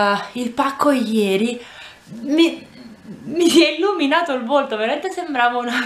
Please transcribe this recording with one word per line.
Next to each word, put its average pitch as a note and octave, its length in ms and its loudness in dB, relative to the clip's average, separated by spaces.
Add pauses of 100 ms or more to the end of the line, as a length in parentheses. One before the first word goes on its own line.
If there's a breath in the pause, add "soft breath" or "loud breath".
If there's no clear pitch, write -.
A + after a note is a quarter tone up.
(320)
il B3 180 -6
pacco C#4 400 0
ieri A3 720 0 (600 loud breath)
mi, D#4 440 0 (580)
mi E4 240 2
si D#4 160 6
è D4+ 60 4
illuminato D#4+ 640 0
il B3+ 120 -4
volto, C4+ 320 0
veramente C4+ 340 -2
sembravo C4+ 480 0
una A#3+ 280 -4